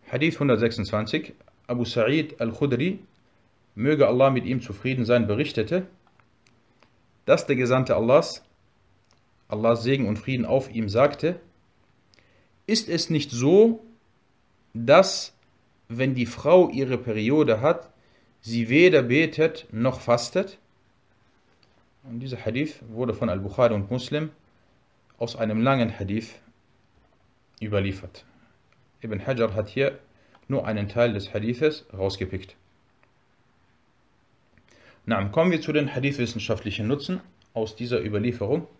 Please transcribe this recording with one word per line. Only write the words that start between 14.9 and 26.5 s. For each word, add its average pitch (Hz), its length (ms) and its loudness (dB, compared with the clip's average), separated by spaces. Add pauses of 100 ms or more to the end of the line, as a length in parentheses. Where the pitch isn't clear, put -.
wenn 131 260 0
die 120 120 0
Frau 170 420 6
ihre 131 280 -2
Periode 117 640 2
hat, 156 300 0 (500)
sie 113 300 -4
weder 156 320 6
betet 156 720 0
noch 123 260 -2
fastet?“ - 580 -2 (1500)
Und 120 180 -12
dieser 127 160 -10
Hadith 131 500 -6
wurde 113 260 -4
von 117 140 -4
Al-Bukhari 101 460 2
und 101 180 -4
Muslim 147 380 -4 (880)
aus 117 180 -8
einem 110 240 -2
langen 120 400 0
Hadith 101 400 -6 (1200)